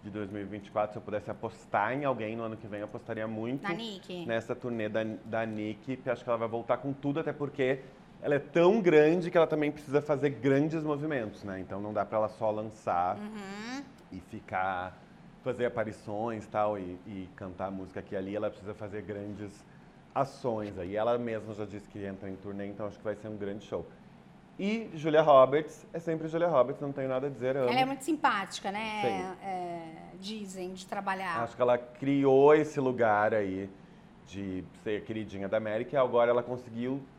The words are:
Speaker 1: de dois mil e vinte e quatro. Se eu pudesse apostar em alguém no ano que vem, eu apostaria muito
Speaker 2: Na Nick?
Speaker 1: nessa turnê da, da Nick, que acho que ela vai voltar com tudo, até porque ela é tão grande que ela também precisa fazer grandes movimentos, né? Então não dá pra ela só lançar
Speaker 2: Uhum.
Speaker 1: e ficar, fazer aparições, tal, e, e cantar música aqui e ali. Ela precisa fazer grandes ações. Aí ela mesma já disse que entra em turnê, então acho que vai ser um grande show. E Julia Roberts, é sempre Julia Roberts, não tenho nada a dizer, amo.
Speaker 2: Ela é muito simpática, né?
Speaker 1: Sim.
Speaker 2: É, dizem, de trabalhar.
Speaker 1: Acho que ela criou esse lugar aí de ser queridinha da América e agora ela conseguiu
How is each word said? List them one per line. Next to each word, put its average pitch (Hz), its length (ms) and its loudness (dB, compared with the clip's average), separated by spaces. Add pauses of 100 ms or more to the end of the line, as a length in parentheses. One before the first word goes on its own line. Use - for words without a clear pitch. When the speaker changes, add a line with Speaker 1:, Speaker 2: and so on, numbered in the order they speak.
Speaker 1:
de 104 60 -10
dois 101 200 -6
mil 104 120 -6
e - 20 -6
vinte 101 220 -10
e - 40 -18
quatro. 107 240 0
Se 117 40 -8
eu - 40 -10
pudesse 104 280 -6
apostar 107 600 -2
em 143 120 -2
alguém 113 320 -2
no 117 60 -6
ano 110 140 -6
que 113 100 -14
vem, 104 140 -8
eu 107 60 -6
apostaria 110 420 -6
muito 117 340 -4
Speaker 2:
Na - 100 -6
Nick? 190 540 -8
Speaker 1:
nessa 113 280 -2
turnê 117 340 -4
da, 110 160 0 (200)
da 113 220 -2
Nick, 107 500 -6
que 127 140 -6
acho 120 140 -4
que - 40 -6
ela 117 100 2
vai 113 100 -2
voltar 117 300 -2
com 139 140 -4
tudo, 143 280 -2
até 147 120 -2
porque 135 460 0 (420)
ela 143 140 2
é 139 60 2
tão 180 400 6
grande 165 500 6
que - 60 2
ela 160 100 8
também 151 240 2
precisa 143 320 0
fazer 147 280 2
grandes 139 520 2
movimentos, 143 640 -4
né? 95 160 -6
Então 95 200 -8
não 104 120 -6
dá 101 120 2
pra 110 140 0
ela 107 120 4
só 110 200 0
lançar 107 680 0
Speaker 2:
Uhum. 208 640 -10 (280)
Speaker 1:
e 92 100 -12
ficar, 92 760 -4 (480)
fazer 120 220 -2
aparições, 110 800 -4
tal, 107 300 2
e, 90 280 -8
e 95 300 -10
cantar 95 340 -8
música 95 300 -8
aqui 92 160 -12
e - 20 -2
ali. 95 160 -4
Ela 104 160 -2
precisa 98 240 -12
fazer 104 280 -10
grandes 101 500 -8 (600)
ações. 110 680 -2
Aí 92 160 -4
ela 117 200 4
mesma 110 380 -4
já 104 100 -6
disse 98 240 -10
que 101 160 -10
entra 98 240 -8
em 190 60 -6
turnê, 185 320 -8
então 101 200 -6
acho 101 120 -10
que - 60 -20
vai 104 100 -2
ser 110 140 -10
um 107 80 -8
grande 101 300 -6
show. 95 200 -6 (720)
E 214 360 -2
Julia 156 280 4
Roberts, 143 600 6 (100)
é 165 40 -6
sempre 160 300 -4
Julia 165 180 0
Roberts, 143 340 2
não 143 120 -6
tenho 135 160 -4
nada 131 180 -2
a 143 40 -2
dizer, 127 260 -2
amo. 123 140 2
Speaker 2:
Ela 254 100 2
é 262 60 4
muito 269 180 -8
simpática, 220 680 -2
né? 214 300 -6 (400)
Speaker 1:
Sim. 196 80 -12
Speaker 2:
É, 170 440 -8 (280)
dizem, 190 540 -10
de 185 120 -14
trabalhar. 190 560 -2
Speaker 1:
Acho - 140 -6
que 123 60 2
ela 123 160 6
criou 139 760 8
esse 151 240 2
lugar 110 560 4
aí 98 340 0 (580)
de 92 360 -6 (220)
ser 104 200 -2
queridinha 98 440 -6
da 107 80 2
América 110 400 0
e - 20 6
agora 120 320 6
ela 120 120 4
conseguiu 123 600 -6 (160)